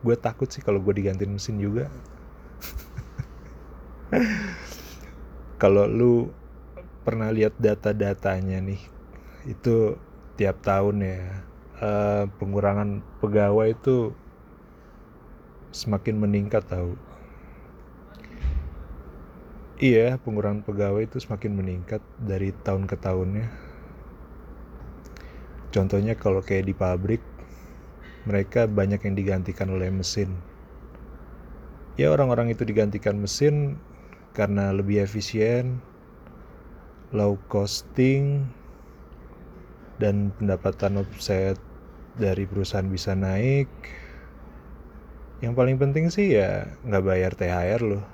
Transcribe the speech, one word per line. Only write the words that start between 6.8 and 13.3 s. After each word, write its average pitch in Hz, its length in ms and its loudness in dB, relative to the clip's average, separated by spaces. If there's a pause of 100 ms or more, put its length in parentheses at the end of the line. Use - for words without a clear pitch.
pernah 110 320 0
lihat 107 240 4
data-datanya 101 1040 0
nih, 95 200 -6 (640)
itu 113 520 2 (400)
tiap 98 240 2
tahun 101 400 2
ya, 92 200 -4 (600)
eh, 104 420 2 (140)
pengurangan 101 640 0 (160)
pegawai 104 560 4